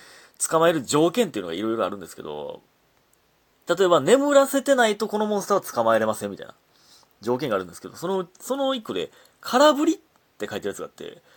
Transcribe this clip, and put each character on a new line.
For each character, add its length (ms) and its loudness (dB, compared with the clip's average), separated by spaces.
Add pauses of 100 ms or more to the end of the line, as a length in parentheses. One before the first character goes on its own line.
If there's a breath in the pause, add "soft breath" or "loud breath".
(380 loud breath)
捕 220 0
ま 80 6
え 40 4
る 100 -4
条 280 2
件 180 0
っ 20 -14
て 80 -8
い 40 -6
う 20 -12
の 40 -10
が 60 -6
い 60 -6
ろ 140 -4
い 20 -4
ろ 80 -2
あ 60 -2
る 60 -8
ん 40 -14
で 60 -16
す 80 -20
け 80 -16
ど、 400 -12 (1040)
例 180 2
え 40 4
ば、 120 6
眠 320 4
ら 140 6
せ 160 -2
て 120 2
な 140 4
い 80 -2
と 120 -4
こ 100 -4
の 80 -2
モ 120 -2
ン 40 -2
ス 40 -12
タ 80 0
ー 20 4
は 40 0
捕 240 -2
ま 120 4
え 20 4
れ 80 0
ま 80 0
せ 120 -8
ん 40 -8
み 60 -12
た 80 -16
い 20 -16
な 80 -20 (680 soft breath)
条 180 -2
件 100 -6
が 80 0
あ 20 0
る 60 -6
ん 40 -14
で 60 -18
す 60 -20
け 80 -14
ど、 80 -20
そ 120 -10
の、 180 -4 (120)
そ 180 -6
の 180 -2
一 80 -8
個 120 -8
で、 160 -4 (300 soft breath)
空 340 4
振 120 -2
り 100 2
っ 20 -12 (400)
て 100 -8
書 80 -8
い 40 -8
て 40 -8
る 40 -4
や 60 -4
つ 40 -14
が 80 -10
あ 20 -12
っ 20 -20
て、 320 -16 (140 soft breath)